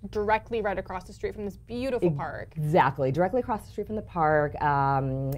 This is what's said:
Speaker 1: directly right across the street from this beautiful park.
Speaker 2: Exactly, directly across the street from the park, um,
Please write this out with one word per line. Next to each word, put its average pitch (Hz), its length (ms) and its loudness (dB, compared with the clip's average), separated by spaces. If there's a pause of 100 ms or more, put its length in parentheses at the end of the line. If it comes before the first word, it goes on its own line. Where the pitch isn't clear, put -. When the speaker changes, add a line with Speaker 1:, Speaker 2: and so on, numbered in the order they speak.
(100)
Speaker 1:
directly 214 500 0
right 196 160 0
across 185 280 -8
the - 80 -16
street 196 240 -6
from 208 80 -6
this 190 120 -8
beautiful 240 540 0
park. 147 460 -6
Speaker 2:
Exactly, 143 560 2
directly 185 280 2
across 247 240 -4
the - 60 -18
street 202 160 -8
from 214 80 -8
the 214 80 -6
park, 151 580 2
um, 135 760 2